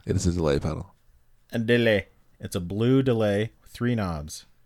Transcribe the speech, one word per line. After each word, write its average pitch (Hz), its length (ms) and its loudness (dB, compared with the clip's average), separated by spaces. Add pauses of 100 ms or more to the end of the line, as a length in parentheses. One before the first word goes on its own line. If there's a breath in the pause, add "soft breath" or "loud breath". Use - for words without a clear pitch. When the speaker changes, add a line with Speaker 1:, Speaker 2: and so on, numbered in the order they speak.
Speaker 1:
It - 120 0
is 95 100 0
a 85 60 2
delay 76 260 2
pedal. 80 340 -6 (600)
Speaker 2:
A 120 60 -2
delay. 113 480 2 (340)
It's - 140 -10
a 98 40 0
blue 113 420 2
delay 110 500 0 (100)
with - 100 -20
three 120 240 -2
knobs. 82 500 -6 (200)